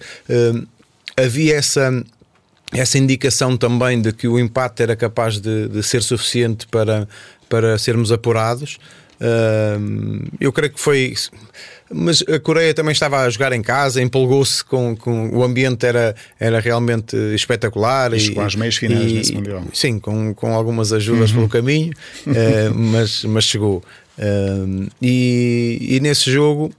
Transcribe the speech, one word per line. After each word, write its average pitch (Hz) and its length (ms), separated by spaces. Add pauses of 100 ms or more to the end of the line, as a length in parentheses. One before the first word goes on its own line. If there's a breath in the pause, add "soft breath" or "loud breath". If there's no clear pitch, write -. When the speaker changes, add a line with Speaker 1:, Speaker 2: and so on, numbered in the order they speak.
(280 loud breath)
Speaker 1:
eh, 120 240 (640)
havia 139 400
essa, 131 480 (680)
essa 127 260
indicação 131 580
também 120 440
de 107 120
que 120 160
o 120 100
empate 123 440
era 113 120
capaz 113 460
de, 107 280
de 104 140
ser 117 200
suficiente 117 680
para, 107 400 (400 loud breath)
para 113 300
sermos 117 340
apurados. 117 680 (420 loud breath)
Eh, 110 560 (640)
eu 135 120
creio 147 200
que - 80
foi 131 320 (760 loud breath)
mas 170 320
a 156 160
Coreia 160 360
também 156 180
estava 139 300
a 123 80
jogar 127 220
em 113 100
casa, 131 400
empolgou-se 131 640
com, 123 300
com, 113 360
o 120 120
ambiente 123 440
era, 117 280 (240 loud breath)
era 113 220
realmente 117 560 (180)
espetacular 113 800
Speaker 2:
E 113 40
Speaker 1:
e 110 40
Speaker 2:
chegou 104 240
às 98 100
meias 113 220
finais 113 340
Speaker 1:
e 113 40
Speaker 2:
nesse 110 200
Mundial. 101 380
Speaker 1:
sim, 117 260
com, 107 360
com 113 200
algumas 113 380
ajudas 110 380
Speaker 2:
Uhum. 113 60
Speaker 1:
pelo 110 120
caminho, 143 440 (200 loud breath)
Speaker 2:
<laughs> - 160
Speaker 1:
eh, 113 460
mas, 113 500
mas 110 200
chegou. 101 380 (360 loud breath)
Ehm, 98 680 (120)
e, 120 800 (180)
e 131 40
nesse 139 300
jogo 147 480